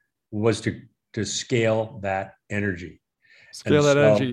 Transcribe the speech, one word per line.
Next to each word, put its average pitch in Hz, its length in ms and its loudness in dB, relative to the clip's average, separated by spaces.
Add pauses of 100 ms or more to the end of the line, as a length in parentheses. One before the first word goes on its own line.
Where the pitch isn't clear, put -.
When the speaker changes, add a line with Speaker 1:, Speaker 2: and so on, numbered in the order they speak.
(320)
Speaker 1:
was 107 300 0
to, - 180 -4 (320)
to 107 120 -4
scale 113 760 -2
that 95 320 -6 (160)
energy. 95 500 -6 (520)
Speaker 2:
Scale 139 240 0
Speaker 1:
And 147 80 4
Speaker 2:
that 143 80 6
Speaker 1:
so 143 80 4
Speaker 2:
energy. 135 320 4